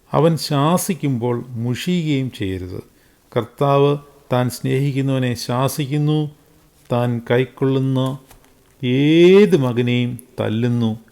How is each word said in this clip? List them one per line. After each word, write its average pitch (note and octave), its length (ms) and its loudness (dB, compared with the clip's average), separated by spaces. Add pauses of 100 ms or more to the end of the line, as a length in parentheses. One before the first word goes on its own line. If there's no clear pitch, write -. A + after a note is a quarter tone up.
(120)
അവൻ D3+ 260 2
ശാസിക്കുമ്പോൾ C#3 1080 -2
മുഷിയുകയും C3 840 -4
ചെയ്യരുത്." F#2 480 -8 (580)
കർത്താവ് C#3+ 600 0 (360)
താൻ B2 160 0
സ്നേഹിക്കുന്നവനെ C3 840 -2
ശാസിക്കുന്നു, D3 960 -2 (600)
താൻ A#2+ 300 -2 (100)
കൈക്കൊള്ളുന്ന C3 880 0 (680)
ഏത് E3 720 6
മകനെയും B2 640 0 (200)
തല്ലുന്നു A2+ 600 -2 (120)